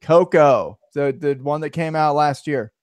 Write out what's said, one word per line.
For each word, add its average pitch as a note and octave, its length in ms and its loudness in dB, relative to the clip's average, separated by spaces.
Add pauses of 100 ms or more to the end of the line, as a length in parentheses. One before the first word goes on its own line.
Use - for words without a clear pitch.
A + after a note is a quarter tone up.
Coco, D3 760 2 (160)
the, C#3+ 240 -2
the C#3+ 240 -2
one D3 200 -6
that D3+ 80 -8
came D#3+ 240 -6
out D#3 200 0
last D3 320 0
year. C3 260 -6 (100)